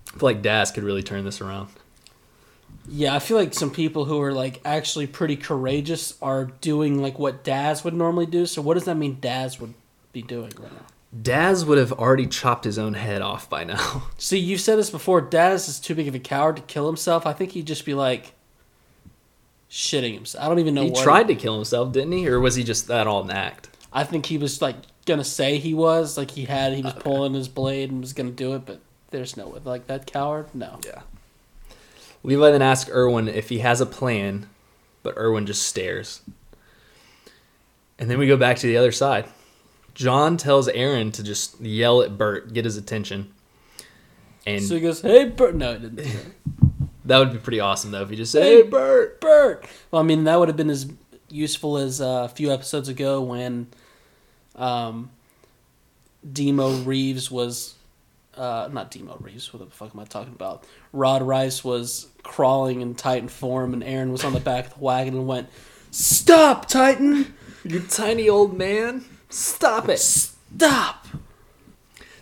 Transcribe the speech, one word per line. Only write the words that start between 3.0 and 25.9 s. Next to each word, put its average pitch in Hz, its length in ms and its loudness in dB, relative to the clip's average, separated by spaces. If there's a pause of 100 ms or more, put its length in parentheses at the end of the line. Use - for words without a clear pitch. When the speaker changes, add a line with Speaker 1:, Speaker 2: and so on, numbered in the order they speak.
Speaker 2:
I 143 60 0
feel 226 180 0
like 185 160 2
some 147 160 -2
people 156 360 -2
who 147 140 -2
are, 139 140 -2
like, 131 320 -6
actually 147 400 -4
pretty 147 300 -4
courageous 143 840 -4
are 135 260 -2
doing, 147 540 -2
like, 139 200 -4
what 139 240 -4
Daz 147 400 -2
would 170 100 -4
normally 170 320 0
do. 175 220 0
So 156 160 -6
what 156 100 2
does 175 120 -2
that 170 120 -2
mean 139 240 -2
Daz 131 380 -6
would 113 160 -14 (380)
be 120 100 -12
doing 117 340 -12
right 110 160 -20
now? - 120 -20 (340)
Speaker 1:
Daz 160 460 2
would 151 120 6
have 127 160 4
already 127 340 2
chopped - 380 -2
his 104 120 -4
own 107 160 -4
head 101 280 -4
off - 280 -8
by 78 140 -6
now. - 480 -6
<laughs> - 60 -10
Speaker 2:
See, - 200 -2
you've 180 240 -2
said 220 160 4
this 208 120 0
before. 170 320 2
Daz 170 480 2
is 139 100 -10
too 160 160 -6
big 156 120 -2
of 131 80 -6
a 123 40 -8
coward 147 380 0
to 135 60 -16
kill 147 240 -6
himself. 160 380 -2
I 151 80 -2
think 185 200 -6
he'd 165 140 -8
just 151 180 -8
be, 147 80 -4
like, 131 400 -2 (1400)
shitting 123 440 -4
himself. - 300 -12
I 151 40 -2
don't 175 120 2
even 156 140 2
know 139 100 0
Speaker 1:
He 131 80 0
Speaker 2:
what 127 120 2
Speaker 1:
tried 170 260 8
to 143 60 2
kill 110 200 -4
himself, 120 360 -2
didn't 139 200 -2
he? 180 160 -2
Or 123 120 2
was 127 160 2
he 127 80 -2
just 113 240 -4
that 113 200 0
all 101 160 0
an 95 80 -8
act? - 380 -8 (220)
Speaker 2:
I 135 120 0
think 151 220 -4
he 160 120 -4
was, 143 240 -6
like, 131 140 -2 (300)
gonna 151 180 0
say 143 340 -2
he 156 160 -4
was. 160 440 2